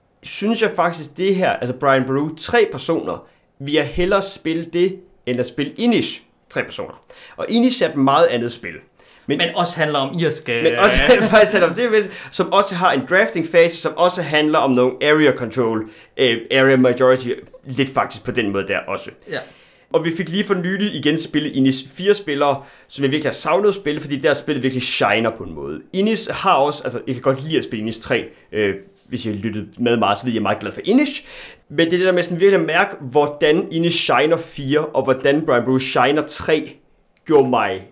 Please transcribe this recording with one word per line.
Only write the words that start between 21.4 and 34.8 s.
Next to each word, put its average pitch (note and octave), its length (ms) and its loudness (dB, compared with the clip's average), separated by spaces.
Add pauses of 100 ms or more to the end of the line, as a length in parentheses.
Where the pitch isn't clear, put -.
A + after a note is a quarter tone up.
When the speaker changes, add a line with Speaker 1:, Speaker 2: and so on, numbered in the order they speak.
Speaker 1:
Inish C3 320 0
fire G3 260 0
spillere, C#3+ 480 -2 (260)
som - 160 -8
jeg C3+ 80 2
virkelig D3+ 160 -2
har A2 60 -4
savnet F#3+ 340 0
at F#3+ 60 2
spille, D3 260 -6
fordi C#3+ 160 -8
der C#3 180 2
spillet C3+ 280 -4
virkelig B2+ 200 -2
shiner A2 480 0
på - 140 -8
en E2 100 -12
måde. D2+ 260 -10 (120)
Inish G#3 400 0
har F#3 220 2
også, C#3+ 300 0
altså A#2+ 220 -6
jeg C3 80 -2
kan B2 80 -12
godt C3+ 200 0
lide D#3 160 0
at - 60 -4
spille A2+ 180 -8
Inish A2+ 180 -6
tre, - 240 -2 (280)
øh, G2+ 220 0 (340)
hvis A#2+ 180 -8
jeg G#2+ 80 -4
lyttede G2+ 320 -6 (120)
med A#2+ 180 2
meget, G#2 220 0
så - 60 -10
ved B2+ 80 -2
jeg, - 20 0
jeg A2 60 0
er - 20 -2
meget G2+ 160 -2
glad G2 140 -8
for - 120 -14
Inish. C4 400 2 (440)
Men D#3 180 0
det E3 80 -2
er F3 40 2
det F#3 80 2
der F#3 60 4
med F3+ 100 2
sådan F3 180 -4
virkelig G3 200 6
at E3 60 -2
mærke, F3 340 0
hvordan D3 680 2
Inish E3 280 0
shiner D3+ 380 2
fire, C#3+ 440 -2